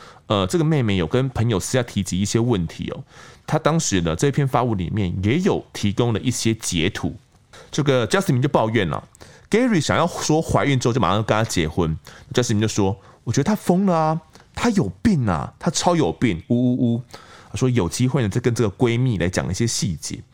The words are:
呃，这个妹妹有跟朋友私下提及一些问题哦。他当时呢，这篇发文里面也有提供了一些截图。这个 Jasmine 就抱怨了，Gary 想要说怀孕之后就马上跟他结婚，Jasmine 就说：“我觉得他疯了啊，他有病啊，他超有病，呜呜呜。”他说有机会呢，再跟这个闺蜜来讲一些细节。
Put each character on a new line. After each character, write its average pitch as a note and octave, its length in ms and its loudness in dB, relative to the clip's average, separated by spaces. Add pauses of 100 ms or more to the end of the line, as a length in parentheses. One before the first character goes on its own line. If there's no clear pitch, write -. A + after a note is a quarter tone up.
(280)
呃， G2 200 0
这 F3+ 100 -2
个 D#3+ 60 2
妹 D3+ 180 2
妹 G2+ 160 2
有 E2+ 80 2
跟 B2+ 240 0
朋 A#2 200 -2
友 G2 100 2
私 - 140 -6
下 B2+ 100 2
提 - 180 -4
及 F2+ 180 -2
一 G2+ 40 0
些 A2+ 160 0
问 A2+ 280 0
题 - 240 -10
哦。 - 120 -10 (420)
他 D3+ 140 0
当 D#3 200 2
时 F#2+ 220 0
呢， D#2+ 140 0
这 C#3+ 160 2
篇 C#3 160 0
发 B2+ 160 0
文 A2+ 140 -2
里 F2 120 -4
面 G2 240 -2 (100)
也 B2 160 2
有 D#3+ 340 0
提 - 180 -2
供 A#2+ 220 0
了 G2 60 -2
一 - 120 -4
些 A2+ 220 0
截 F2 360 -2
图。 - 260 -6 (560)
这 D3 120 -2
个 B2+ 240 2
Jasmine D#3+ 340 2
就 C#3+ 60 2
抱 B2 220 2
怨 G#2+ 180 2
了， B1 200 -6 (420)
Gary A3 320 4
想 - 160 2
要 D#3 80 2
说 D#3+ 340 0
怀 A2+ 260 0
孕 C#3 140 2
之 C3 80 0
后 A#2 60 2
就 B2 80 0
马 E2+ 80 2
上 G#2+ 140 2
跟 A2 120 0
他 G#2+ 80 2
结 D#2+ 240 -2
婚， D#2+ 300 -2 (360)
Jasmine A#2 280 0
就 A2 60 0
说 G2 320 -2 (260)
：“我 A#2 80 -2
觉 C#3 80 0
得 - 20 2
他 G#3+ 120 0
疯 F#3+ 320 2
了 E3+ 100 2
啊， D#3+ 240 0 (320)
他 - 160 -2
有 F3 200 0 (120)
病 D#3 260 2
啊， D#2+ 300 -2
他 - 140 -4
超 - 240 0
有 C#3+ 160 2
病， F#2+ 380 -2
呜 A#2+ 60 2
呜 B2 380 2
呜。” A#2+ 100 -4 (480)
他 G#2+ 60 -8
说 C3 120 2
有 A2+ 180 2
机 B2+ 200 0
会 C3 160 0
呢， G2+ 60 0
再 A2+ 120 -2
跟 A#2 140 0
这 A#2 120 2
个 F#2+ 80 -6
闺 A#2 240 2
蜜 B2 200 0
来 E2+ 100 0
讲 C#2 180 -2
一 F2 60 -4
些 A#2 140 -2
细 F#2 280 -4
节。 - 240 -10 (140)